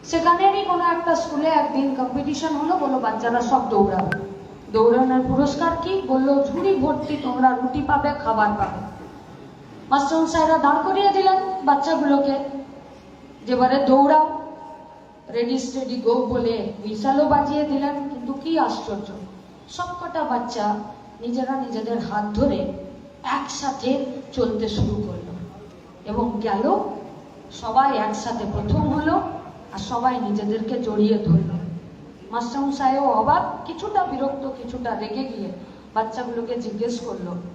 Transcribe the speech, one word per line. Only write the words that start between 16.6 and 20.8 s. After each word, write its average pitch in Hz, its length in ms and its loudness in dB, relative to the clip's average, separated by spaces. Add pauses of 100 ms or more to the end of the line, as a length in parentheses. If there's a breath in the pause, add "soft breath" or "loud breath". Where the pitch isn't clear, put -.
হুইসেলও 269 400 2
বাজিয়ে 294 380 2
দিলেন। 285 460 -2
কিন্তু 247 240 -8
কি 320 260 -2
আশ্চর্য, 202 540 -4 (580)
সবকটা 349 540 -4
বাচ্চা 233 500 -2 (460)